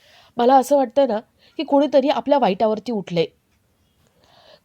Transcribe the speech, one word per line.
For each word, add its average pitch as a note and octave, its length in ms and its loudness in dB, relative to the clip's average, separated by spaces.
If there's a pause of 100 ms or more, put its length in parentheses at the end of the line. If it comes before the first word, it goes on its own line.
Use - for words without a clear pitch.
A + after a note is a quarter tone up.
(360)
मला B3 200 4
असं C4 200 2
वाटतंय C4+ 300 0
ना G#3+ 120 -4 (380)
की D#4+ 80 -8
कोणीतरी C#4 440 2
आपल्या C4+ 300 0
वाईटावरती G#3+ 540 -2
उठलंय." F3+ 340 -4 (1400)